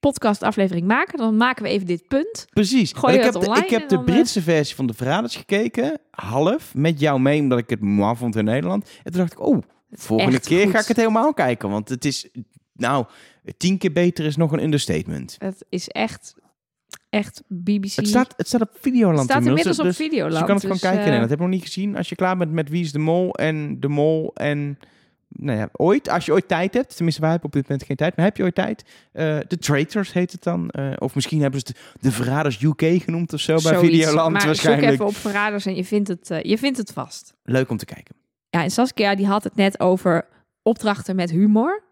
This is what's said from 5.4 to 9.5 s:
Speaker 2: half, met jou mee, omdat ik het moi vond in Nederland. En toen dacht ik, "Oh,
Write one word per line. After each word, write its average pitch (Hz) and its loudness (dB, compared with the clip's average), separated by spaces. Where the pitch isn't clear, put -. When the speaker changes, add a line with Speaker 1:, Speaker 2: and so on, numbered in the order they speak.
Speaker 2:
half, 147 -2
met 147 0
jou 143 2
mee, 147 4
omdat 127 2
ik 117 -4
het 107 -2
moi 104 2
vond 113 -4
in 107 2
Nederland. 165 -2
En - -10
toen 180 0
dacht 175 0
ik, - -18
"Oh, 294 2